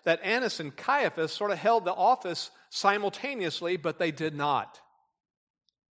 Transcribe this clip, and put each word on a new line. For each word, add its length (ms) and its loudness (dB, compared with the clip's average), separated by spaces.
that 180 4
Annas 380 0
and 160 -8
Caiaphas 560 0
sort 200 -2
of 60 -2
held 260 4
the 100 0
office 560 0
simultaneously, 1080 0
but 200 -4
they 120 0
did 240 -4
not. 460 -2